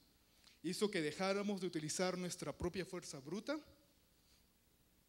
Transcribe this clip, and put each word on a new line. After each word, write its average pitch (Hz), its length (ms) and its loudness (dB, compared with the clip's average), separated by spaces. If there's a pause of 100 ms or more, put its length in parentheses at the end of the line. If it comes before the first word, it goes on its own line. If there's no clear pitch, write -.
(600)
hizo 190 300 2
que 185 100 2
dejáramos 196 600 2
de 180 60 0
utilizar 175 500 2
nuestra 170 380 -4
propia 170 300 -2
fuerza 170 340 -8
bruta 208 400 -2 (1500)